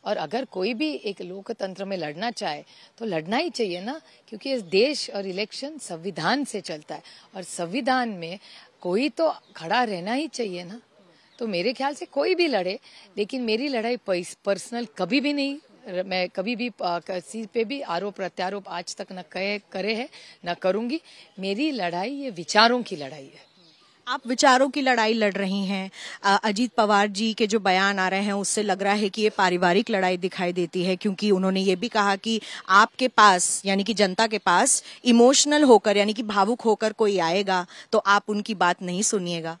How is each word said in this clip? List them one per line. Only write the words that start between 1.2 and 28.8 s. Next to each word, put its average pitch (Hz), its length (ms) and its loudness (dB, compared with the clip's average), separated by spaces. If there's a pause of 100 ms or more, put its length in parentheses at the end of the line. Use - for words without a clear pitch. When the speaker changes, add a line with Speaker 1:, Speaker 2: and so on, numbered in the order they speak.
Speaker 1:
लोकतंत्र 190 640 -10
में 190 120 -6
लड़ना 160 340 -6
चाहे 156 320 -8 (340)
तो 226 80 -10
लड़ना 180 320 -2
ही 339 120 -2
चाहिए 185 320 -4
ना, 277 200 -10 (260)
क्योंकि 269 260 -6
इस 240 80 -2
देश 202 540 2
और 196 120 -6
इलेक्शन 220 500 -8
संविधान 185 680 -4
से 202 160 -10
चलता 156 340 -12
है - 80 -18 (320)
और 190 80 -10
संविधान 233 680 -2
में 175 300 -10 (420)
कोई 214 280 0
तो 320 260 0 (200)
खड़ा 196 280 0
रहना 202 300 -4
ही 294 140 -4
चाहिए 180 360 -8
ना। 208 180 -16 (580)
तो 233 80 -6
मेरे 202 260 0
ख्याल 277 200 -4
से 339 120 -10
कोई 330 300 0
भी 339 120 2
लड़े, 196 320 -2 (380)
लेकिन 220 240 -4
मेरी 233 260 -2
लड़ाई 240 300 -2
पर्स-, 175 480 -4
पर्सनल 202 400 -4
कभी 196 360 -2
भी 294 120 0
नहीं, 277 240 -4 (300)
र-, 185 160 -4
मैं 185 260 -2
कभी 202 260 -4
भी, 240 120 -6
अ, 220 60 -8 (100)
किसी 185 640 -6
पे 233 180 -4
भी 277 180 -6
आरोप 190 340 -6
प्रत्यारोप 190 540 -6
आज 180 260 -10
तक 190 160 -12
न 185 100 -14
कहे, 196 380 -6
करे 202 360 -6
हैं, 254 140 -8 (360)
न 175 80 -4
करूँगी। 226 480 -2 (380)
मेरी 202 320 -2
लड़ाई 185 400 -4
ये 277 180 -8
विचारों 220 540 2
की 190 120 -8
लड़ाई 143 280 -14
है। - 280 -20 (560)
Speaker 2:
आप 254 200 -6
विचारों 262 420 6
की 285 120 -4
लड़ाई 233 320 2
लड़ 208 200 2
रही 196 320 -2
हैं। 190 260 -4 (320)
अ, 202 200 6
अजीत 220 300 0
पवार 208 340 4
जी 208 260 -2
के 220 140 0
जो 214 120 0
बयान 196 400 4
आ 185 80 2
रहे 190 140 0
हैं, 202 120 -2
उससे 202 300 -2
लग 196 200 0